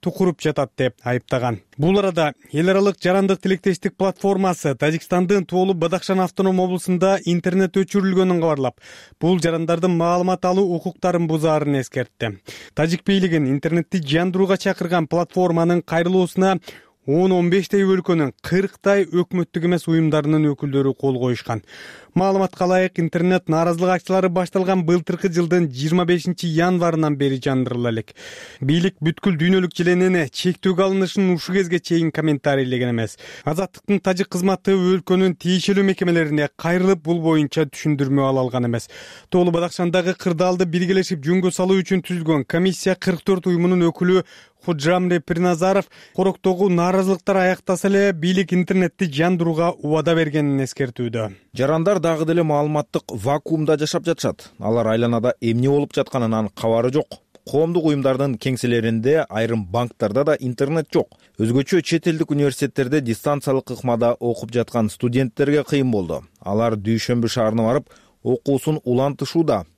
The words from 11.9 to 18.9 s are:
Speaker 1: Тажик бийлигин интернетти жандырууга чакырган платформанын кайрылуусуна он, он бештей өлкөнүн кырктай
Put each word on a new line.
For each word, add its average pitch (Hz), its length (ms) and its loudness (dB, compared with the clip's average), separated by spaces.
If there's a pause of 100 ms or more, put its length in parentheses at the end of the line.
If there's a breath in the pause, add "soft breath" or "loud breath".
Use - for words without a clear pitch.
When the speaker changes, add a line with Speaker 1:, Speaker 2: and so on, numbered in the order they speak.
Speaker 1:
Тажик 165 300 -2
бийлигин 180 420 2
интернетти 165 560 -2
жандырууга 180 540 0
чакырган 175 500 -2
платформанын 170 760 0
кайрылуусуна 185 760 0 (460 loud breath)
он, 175 280 2
он 175 180 2
бештей 196 320 2
өлкөнүн 180 480 2 (160)
кырктай 196 560 0